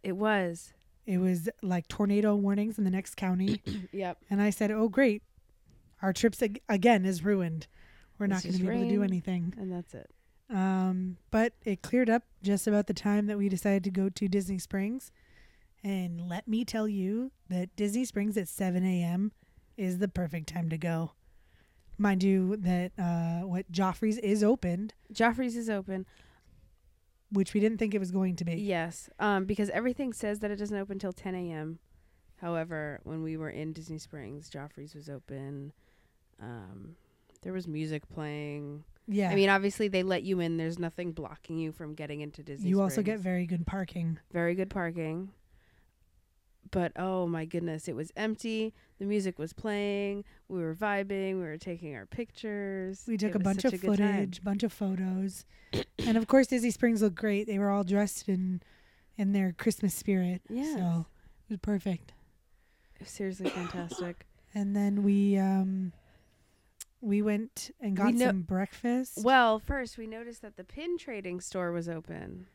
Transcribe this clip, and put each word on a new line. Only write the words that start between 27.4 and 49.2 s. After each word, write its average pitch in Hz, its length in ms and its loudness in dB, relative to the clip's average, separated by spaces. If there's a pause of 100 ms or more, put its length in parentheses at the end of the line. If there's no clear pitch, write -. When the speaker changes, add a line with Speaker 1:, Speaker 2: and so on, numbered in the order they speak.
Speaker 2:
we 208 60 4
didn't 220 180 2
think 208 160 0
it 208 60 2
was 185 120 -2
going 185 260 2
to 170 80 -4
be. 170 100 0
Speaker 1:
Yes, 170 520 -4 (120)
um, 196 260 2
because 202 240 0
everything 247 440 -2
says 208 260 -4
that 208 100 -2
it 208 60 -2
doesn't 208 220 -4
open 196 200 -4
till 190 160 -4
ten 185 220 -6
A 180 160 -6
M. 160 260 -8 (600)
However, 160 640 -6
when 160 180 -8
we 160 160 -6
were 156 140 -6
in 156 200 -8
Disney 160 280 -10
Springs, 147 500 -14
Joffrey's 147 460 -14
was 151 140 -16
open. 139 640 -12 (680)
Um, 107 540 -14 (480)
there 185 100 -8
was 180 140 -8
music 156 420 -6
playing. 147 760 -8 (240)
Speaker 2:
Yeah. 202 220 2
Speaker 1:
I 190 60 2
mean, 196 140 6
obviously, 196 400 2
they 190 120 2
let 185 220 0
you 185 160 0
in. 165 180 0
There's 165 220 -2
nothing 175 320 -4
blocking 160 480 -10
you 160 120 -4
from 151 220 -12
getting 151 280 -10
into 147 200 -12
Disney 151 280 -4
Speaker 2:
You 196 120 6
also 196 200 2
Speaker 1:
Springs. 190 60 2
Speaker 2:
get 214 120 -2
very 180 260 0
good 170 220 -2
parking. 170 500 -4 (140)
Speaker 1:
Very 170 240 0
good 190 160 -2
parking. 170 580 -4 (1400)
But, 175 260 0
oh, 185 280 -2
my 165 200 -2
goodness, 165 420 -6
it 151 80 -6
was 156 200 -8
empty. 220 580 -4 (260)
The 196 60 -6
music 196 340 0